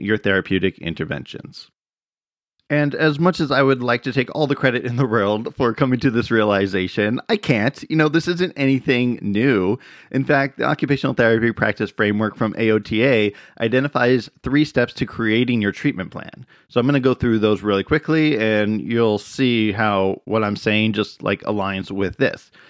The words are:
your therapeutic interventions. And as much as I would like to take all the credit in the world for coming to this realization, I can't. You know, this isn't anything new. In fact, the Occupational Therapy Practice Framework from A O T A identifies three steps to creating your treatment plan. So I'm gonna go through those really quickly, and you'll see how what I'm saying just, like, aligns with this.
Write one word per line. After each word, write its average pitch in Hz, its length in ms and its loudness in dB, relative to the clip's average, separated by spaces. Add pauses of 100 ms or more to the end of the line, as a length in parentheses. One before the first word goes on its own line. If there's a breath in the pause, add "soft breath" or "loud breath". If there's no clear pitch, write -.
your 104 140 0
therapeutic 95 600 0
interventions. - 920 -10 (1000)
And 147 240 0
as 147 240 0
much 175 220 2
as 143 120 0
I 135 100 4
would 135 200 4
like 123 220 0
to 127 80 -4
take 123 220 -2
all 151 120 0
the 131 100 0
credit 123 300 0
in 120 100 -4
the 135 100 2
world 107 480 0
for 120 200 0
coming 127 260 0
to 139 100 2
this 113 200 -2
realization, 104 1000 2
I 226 80 0
can't. 123 540 -2
You 160 40 -2
know, 156 140 4
this 160 180 0
isn't 175 300 -2
anything 127 640 0
new. 104 580 2 (320 loud breath)
In 131 140 -2
fact, 139 320 0
the 120 80 -2
Occupational 139 500 -2
Therapy 113 380 2
Practice 107 380 -2
Framework 104 460 0
from 110 200 -2
A 113 140 2
O 107 80 4
T 107 260 0
A 107 300 2 (260 loud breath)
identifies 123 680 0 (120)
three 143 220 2
steps 123 300 -2
to - 100 -4
creating 117 560 0
your 101 120 2
treatment 92 380 -4
plan. - 360 -16 (220 soft breath)
So - 120 0
I'm 120 60 0
gonna 139 140 2
go 127 120 2
through 117 280 0
those 107 200 2
really 98 240 0
quickly, 151 540 0
and 107 420 0
you'll 113 380 0
see 117 520 0
how 98 540 0
what 110 180 0
I'm 104 140 -2
saying 107 380 0
just, - 280 -4
like, 101 200 -2
aligns 98 480 -4
with 98 260 -4
this. - 340 -4 (200 loud breath)